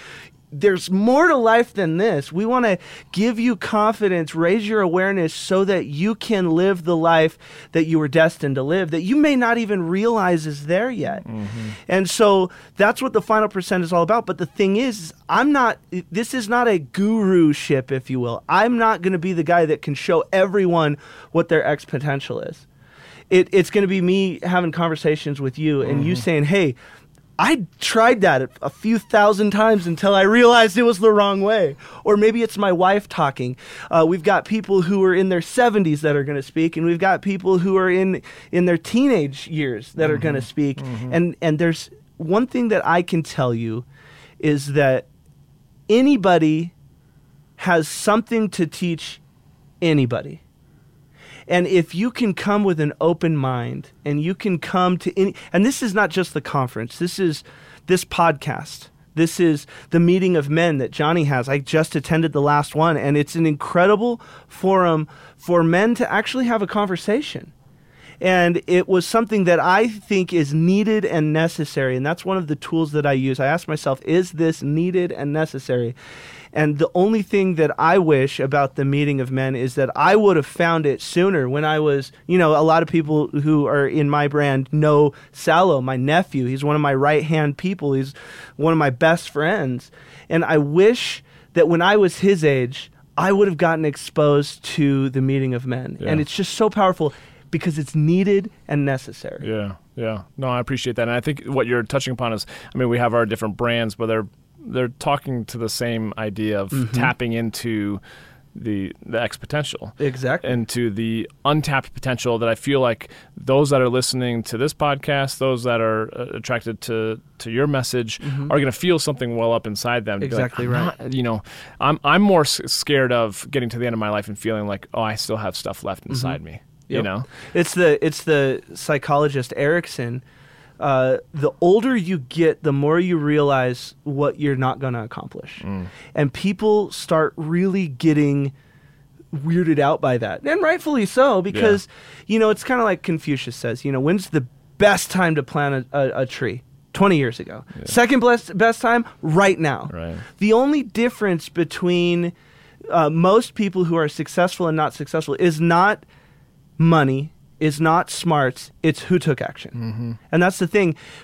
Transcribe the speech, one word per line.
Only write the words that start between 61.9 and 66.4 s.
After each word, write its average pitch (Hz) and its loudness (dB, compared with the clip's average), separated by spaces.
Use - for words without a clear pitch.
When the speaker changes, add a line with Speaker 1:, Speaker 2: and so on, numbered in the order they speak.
Speaker 1:
attended 160 0
the 147 0
last 147 2
one, 156 2
and 143 0
it's 147 -2
an 165 0
incredible 196 2
forum 180 0
for 175 2
men 185 4
to - -2
actually 233 -2